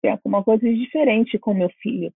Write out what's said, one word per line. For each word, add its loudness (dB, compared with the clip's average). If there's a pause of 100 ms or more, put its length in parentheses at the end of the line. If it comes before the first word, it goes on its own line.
tem 2
alguma -2
coisa 2
de 2
diferente 0
com -2
meu 0 (120)
filho -6